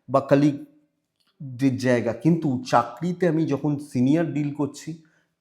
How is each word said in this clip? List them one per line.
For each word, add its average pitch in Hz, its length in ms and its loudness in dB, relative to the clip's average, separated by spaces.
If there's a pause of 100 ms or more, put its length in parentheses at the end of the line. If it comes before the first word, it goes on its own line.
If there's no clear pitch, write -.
বা 135 120 2
কলিগদের 135 1600 -2
জায়গা, 117 360 0
কিন্তু 156 540 0
চাকরিতে 180 640 0
আমি 160 180 0
যখন 139 320 -2
সিনিয়র 143 560 0
ডিল 147 200 -4
করছি, 151 480 -8 (380)